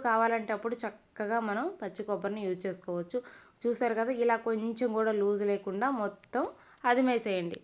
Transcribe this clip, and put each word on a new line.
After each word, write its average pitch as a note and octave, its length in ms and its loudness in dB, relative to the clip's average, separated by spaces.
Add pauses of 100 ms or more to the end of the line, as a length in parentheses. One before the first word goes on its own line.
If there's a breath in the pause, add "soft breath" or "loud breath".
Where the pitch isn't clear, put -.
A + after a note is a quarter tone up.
కావాలంటే A3+ 500 2
అప్పుడు A#3 260 -4
చక్కగా G#3+ 540 -4 (100)
మనం A3 180 0 (160)
పచ్చి G3 280 -6
కొబ్బరిని G3+ 380 -2
యూజ్ F3+ 180 -2
చేసుకోవచ్చు. F3+ 540 -4 (440 loud breath)
చూసారు A#3 380 2
కదా, B3 100 0 (120)
ఇలా A#3 120 6 (140)
కొంచెం A3+ 380 0 (120)
కూడా A3 220 2
లూజ్ G3+ 200 2 (120)
లేకుండా G3+ 340 -2 (160)
మొత్తం B3 420 -2 (460 loud breath)
అదిమేసేయండి. A3+ 720 2